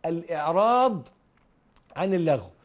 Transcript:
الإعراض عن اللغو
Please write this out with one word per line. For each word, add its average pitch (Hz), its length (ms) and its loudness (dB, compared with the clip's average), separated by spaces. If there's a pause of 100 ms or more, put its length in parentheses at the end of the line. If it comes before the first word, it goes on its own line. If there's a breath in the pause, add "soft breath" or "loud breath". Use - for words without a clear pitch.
الإعراض 170 1000 0 (880)
عن 190 180 -2
اللغو 151 340 0 (180 soft breath)